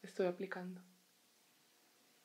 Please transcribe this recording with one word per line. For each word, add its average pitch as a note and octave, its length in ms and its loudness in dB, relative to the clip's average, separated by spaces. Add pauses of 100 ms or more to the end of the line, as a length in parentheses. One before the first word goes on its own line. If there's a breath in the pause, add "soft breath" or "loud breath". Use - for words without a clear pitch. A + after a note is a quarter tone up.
estoy F#3 260 2
aplicando. F3+ 540 -2 (1400)